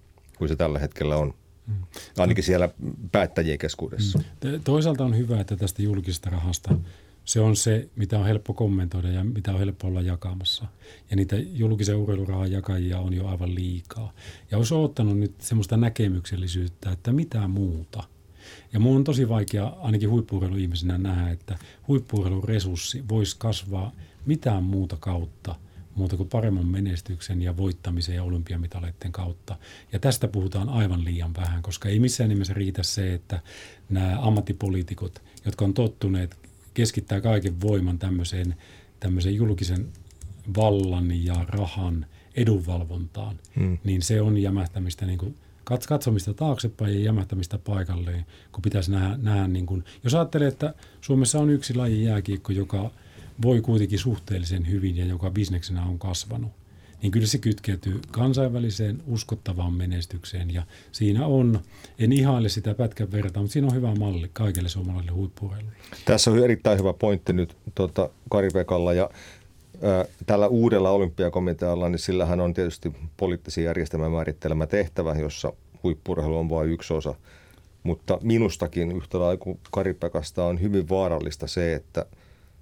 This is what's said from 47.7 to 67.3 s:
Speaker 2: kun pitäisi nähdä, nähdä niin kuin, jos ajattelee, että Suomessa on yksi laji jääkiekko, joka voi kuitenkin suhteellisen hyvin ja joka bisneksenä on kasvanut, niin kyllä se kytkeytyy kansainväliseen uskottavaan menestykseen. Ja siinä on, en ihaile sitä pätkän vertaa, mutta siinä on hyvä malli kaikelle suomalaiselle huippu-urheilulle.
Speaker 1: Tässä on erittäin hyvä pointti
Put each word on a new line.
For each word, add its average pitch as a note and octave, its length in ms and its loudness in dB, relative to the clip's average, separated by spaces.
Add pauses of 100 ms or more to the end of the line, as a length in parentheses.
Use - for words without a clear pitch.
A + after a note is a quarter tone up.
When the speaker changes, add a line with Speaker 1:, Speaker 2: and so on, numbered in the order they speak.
Speaker 2:
kun - 100 -8
pitäisi G2+ 280 0
nähdä, G2 320 0
nähdä G2+ 260 2
niin F#2 180 0
kuin, F2+ 180 -4 (200)
jos B2+ 100 2
ajattelee, D#3 340 2
että D3 260 -2 (260)
Suomessa C3+ 380 2
on D3+ 120 4
yksi C#3 240 0
laji A#2 300 2
jääkiekko, G2+ 480 0
joka G2 380 -2 (520)
voi A#2+ 180 6
kuitenkin G#2+ 380 2
suhteellisen F2+ 720 -2
hyvin F#2+ 260 0
ja F2+ 100 0
joka F2+ 240 -2
bisneksenä F2+ 520 -2
on F2+ 160 -2
kasvanut, A2 540 -6 (500)
niin G2 100 2
kyllä A2 140 4
se - 120 0
kytkeytyy G2+ 640 -2 (100)
kansainväliseen A#2 960 0
uskottavaan F#2+ 640 -4
menestykseen. F2 840 -4
Ja F2+ 80 -2 (300)
siinä G#2+ 340 2
on, B2 340 4 (380)
en A2+ 140 6
ihaile C3+ 360 4
sitä G#2 260 -2
pätkän A2 380 -2
vertaa, G2+ 300 -2
mutta G2+ 100 -2
siinä C#3 160 2
on B2 60 2
hyvä B2 200 0
malli F#2+ 380 0
kaikelle F2 360 0
suomalaiselle F2+ 480 -4
huippu-urheilulle. G2+ 600 -6 (280)
Speaker 1:
Tässä - 260 6
on A#2 140 8
erittäin A2 340 4
hyvä F#2+ 140 4
pointti G2+ 400 2